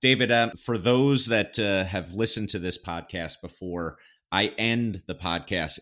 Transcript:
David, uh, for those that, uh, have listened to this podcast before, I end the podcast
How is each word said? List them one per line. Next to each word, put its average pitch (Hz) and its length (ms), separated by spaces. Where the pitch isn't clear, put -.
David, 127 300
uh, 117 200
for 120 160
those 127 500
that, 110 300
uh, 98 280
have 90 260
listened 107 380
to 107 100
this 87 240
podcast 85 580
before, 87 560
I 101 160
end 117 500
the 87 80
podcast 85 680